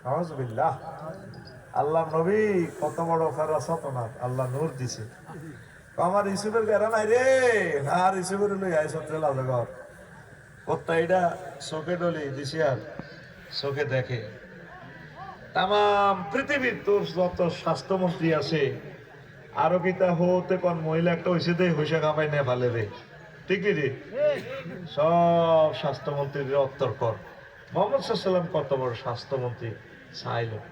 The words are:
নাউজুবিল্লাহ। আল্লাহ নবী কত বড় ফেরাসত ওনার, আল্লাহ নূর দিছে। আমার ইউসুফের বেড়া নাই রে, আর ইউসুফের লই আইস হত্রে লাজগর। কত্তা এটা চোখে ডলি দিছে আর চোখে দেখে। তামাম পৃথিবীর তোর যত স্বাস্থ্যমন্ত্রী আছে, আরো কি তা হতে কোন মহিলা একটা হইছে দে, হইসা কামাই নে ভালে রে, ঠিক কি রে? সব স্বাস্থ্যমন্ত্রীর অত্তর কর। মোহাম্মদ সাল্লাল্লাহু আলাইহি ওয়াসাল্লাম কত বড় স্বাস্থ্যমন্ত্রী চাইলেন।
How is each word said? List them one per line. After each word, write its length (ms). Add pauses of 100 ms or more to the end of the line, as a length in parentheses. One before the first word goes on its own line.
নাউজুবিল্লাহ। 720 (920)
আল্লাহ 440
নবী 500 (140)
কত 200
বড় 300
ফেরাসত 520
ওনার, 260 (140)
আল্লাহ 280
নূর 280
দিছে। 240 (960)
আমার 300
ইউসুফের 360
বেড়া 260
নাই 180
রে, 840
আর 260
ইউসুফের 340
লই 260
আইস 200
হত্রে 220
লাজগর। 460 (1000)
কত্তা 300
এটা 400 (340)
চোখে 260
ডলি 320
দিছে 360
আর 120 (840)
চোখে 240
দেখে। 440 (1300)
তামাম 800
পৃথিবীর 540
তোর 180
যত 440
স্বাস্থ্যমন্ত্রী 840
আছে, 460 (760)
আরো 240
কি 140
তা 220
হতে 420
কোন 220
মহিলা 340
একটা 180
হইছে 240
দে, 240
হইসা 200
কামাই 320
নে 120
ভালে 260
রে, 200 (600)
ঠিক 140
কি 100
রে? 240 (960)
সব 840
স্বাস্থ্যমন্ত্রীর 800
অত্তর 440
কর। 160 (600)
মোহাম্মদ 260
সাল্লাল্লাহু 360
আলাইহি 200
ওয়াসাল্লাম 220
কত 80
বড় 80
স্বাস্থ্যমন্ত্রী 760 (440)
চাইলেন। 440 (140)